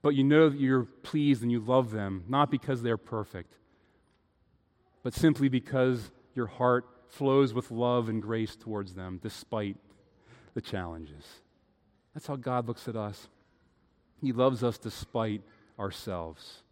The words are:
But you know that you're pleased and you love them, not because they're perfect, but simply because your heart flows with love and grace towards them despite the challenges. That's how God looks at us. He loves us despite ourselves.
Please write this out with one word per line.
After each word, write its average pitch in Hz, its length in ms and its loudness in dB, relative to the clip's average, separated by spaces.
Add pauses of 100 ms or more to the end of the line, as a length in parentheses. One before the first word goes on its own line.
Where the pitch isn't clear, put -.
But 147 100 4
you 139 120 4
know 151 260 8
that 143 120 0
you're 131 240 4
pleased 143 580 0
and 120 80 0
you 120 80 2
love 120 320 2
them, 98 380 -6
not 143 240 2
because 127 300 -4
they're 117 140 0
perfect, 101 600 -10 (1500)
but 123 100 -4
simply 139 360 4
because 127 640 0 (220)
your 123 120 -2
heart 123 400 2 (220)
flows 135 440 2
with 120 200 -6
love 120 360 0
and 110 140 -4
grace 110 320 -6
towards 101 400 -10
them 92 240 -10
despite 104 580 -8 (800)
the 127 60 -6
challenges. 82 840 -12 (720)
That's - 140 -14
how 143 80 -6
God 123 320 -4
looks - 180 -8
at 117 80 -8
us. 104 340 -8 (920)
He 135 120 -2
loves 123 300 2
us 117 160 -2
despite 110 640 -6 (360)
ourselves. 90 920 -10